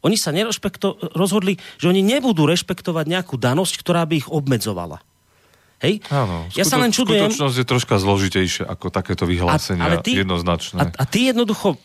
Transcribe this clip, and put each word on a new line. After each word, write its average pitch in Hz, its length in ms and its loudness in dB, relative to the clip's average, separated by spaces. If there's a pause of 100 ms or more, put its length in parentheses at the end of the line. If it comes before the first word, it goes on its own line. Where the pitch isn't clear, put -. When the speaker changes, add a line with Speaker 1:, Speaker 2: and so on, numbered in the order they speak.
Speaker 1:
oni 208 160 2
sa 151 160 -2
nerešpekto-, 202 800 -4
rozhodli, 190 400 2 (240)
že - 80 0
oni 190 160 4
nebudú 226 480 4
rešpektovať 175 560 -2
nejakú 180 320 -2
danosť, 135 400 2
ktorá 170 240 2
by 156 240 0
ich - 0 -
obmedzovala. 107 720 -2 (840)
Hej? 208 240 0
Speaker 2:
Áno, 92 480 -2
Speaker 1:
Ja 185 80 0
sa 254 160 2
Speaker 2:
skuto-, 247 80 2
Speaker 1:
len 220 80 2
čudujem. 208 320 2
Speaker 2:
skutočnosť 147 320 0
je 123 80 0
troška 123 320 0
zložitejšie 95 640 2
ako 92 260 -8
takéto 92 380 -2
vyhlásenia 90 560 0
Speaker 1:
A, 87 80 0
ale 85 80 2
ty, 98 240 0
Speaker 2:
jednoznačné. 87 560 -2
Speaker 1:
a, 87 80 2
a 85 160 -4
ty 247 280 0
jednoducho 214 540 0